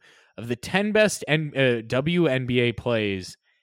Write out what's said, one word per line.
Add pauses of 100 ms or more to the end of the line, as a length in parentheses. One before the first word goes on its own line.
(360)
of
the
ten
best
N-,
uh,
W
N
B
A
plays (260)